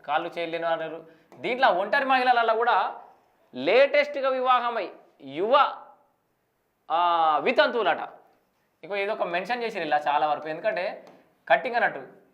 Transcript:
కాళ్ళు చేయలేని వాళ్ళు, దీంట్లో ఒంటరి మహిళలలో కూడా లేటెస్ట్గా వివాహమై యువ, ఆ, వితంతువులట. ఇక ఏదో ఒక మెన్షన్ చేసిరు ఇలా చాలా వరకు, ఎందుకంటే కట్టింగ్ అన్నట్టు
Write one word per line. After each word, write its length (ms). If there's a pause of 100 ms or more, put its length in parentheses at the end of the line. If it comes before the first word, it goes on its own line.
కాళ్ళు 300
చేయలేని 280
వాళ్ళు, 400 (280)
దీంట్లో 340 (140)
ఒంటరి 240
మహిళలలో 560
కూడా 160 (800)
లేటెస్ట్గా 760
వివాహమై 600 (320)
యువ, 320 (1400)
ఆ, 100 (420)
వితంతువులట. 600 (800)
ఇక 80
ఏదో 220
ఒక 100
మెన్షన్ 400
చేసిరు 200
ఇలా 240
చాలా 240
వరకు, 180
ఎందుకంటే 560 (420)
కట్టింగ్ 280
అన్నట్టు 480 (100)